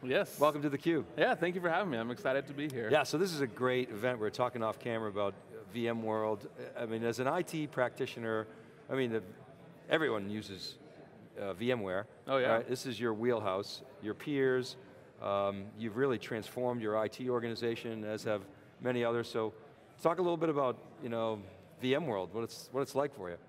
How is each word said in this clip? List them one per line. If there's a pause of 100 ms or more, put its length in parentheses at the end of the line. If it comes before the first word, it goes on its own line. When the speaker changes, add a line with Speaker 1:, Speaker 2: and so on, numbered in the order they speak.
Speaker 1:
Yes.
Speaker 2:
Welcome
to
theCUBE. (120)
Speaker 1:
Yeah,
thank
you
for
having
me.
I'm
excited
to
be
here.
Speaker 2:
Yeah,
so
this
is
a
great
event.
We
were
talking
off
camera
about (380)
V
M
world. (300)
I
mean,
as
an
I
T
practitioner, (440)
I
mean,
the, (680)
everyone
uses, (640)
uh,
VMware. (240)
Speaker 1:
Oh,
yeah.
Speaker 2:
Right?
This
is
your
wheelhouse, (200)
your
peers. (460)
Um, (140)
you've
really
transformed
your
I
T
organization,
as
have (400)
many
others.
So (480)
talk
a
little
bit
about, (260)
you
know, (400)
V
M
world,
what
it's,
what
it's
like
for
you. (100)